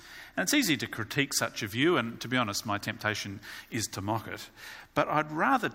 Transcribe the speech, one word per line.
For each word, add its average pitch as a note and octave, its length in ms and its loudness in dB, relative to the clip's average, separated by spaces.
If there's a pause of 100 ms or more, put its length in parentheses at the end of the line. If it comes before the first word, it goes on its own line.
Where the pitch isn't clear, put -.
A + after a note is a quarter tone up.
(360)
And - 80 0
it's F#3 100 2
easy G#3 240 4
to A2+ 100 -2
critique - 460 0
such - 300 0
a G#2+ 40 -2
view, C#3 300 4
and A#2 240 -2
to - 60 -8
be B2 100 0
honest, G#2+ 260 0
my G2+ 140 0
temptation G#2 600 -2 (320)
is A2 160 -2
to - 140 -6
mock G#2+ 260 -2
it. - 220 -10 (440)
But D3+ 160 4
I'd D3+ 220 0
rather G#3 440 2